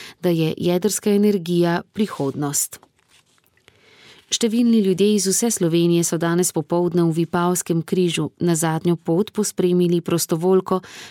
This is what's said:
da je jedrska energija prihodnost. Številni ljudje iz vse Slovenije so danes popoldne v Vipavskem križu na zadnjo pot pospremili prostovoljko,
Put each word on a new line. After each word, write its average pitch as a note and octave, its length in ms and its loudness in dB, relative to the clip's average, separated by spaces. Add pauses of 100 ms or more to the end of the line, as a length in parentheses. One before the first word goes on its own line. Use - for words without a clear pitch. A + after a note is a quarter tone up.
(220)
da F3+ 80 0
je E3 280 0
jedrska F3+ 540 -2
energija F3 720 2 (120)
prihodnost. C#3+ 840 -4 (1500)
Številni A#3 480 2
ljudje F#3+ 320 2
iz F#3+ 160 0
vse A#3 240 0
Slovenije E3+ 500 2
so E3+ 140 -2
danes E3+ 380 0
popoldne E3+ 500 0
v E3 140 2
Vipavskem F3 680 -2
križu E3+ 460 -2 (100)
na E3+ 160 2
zadnjo E3 380 0
pot F3 360 -2
pospremili F3+ 680 0
prostovoljko, F3+ 800 0 (320)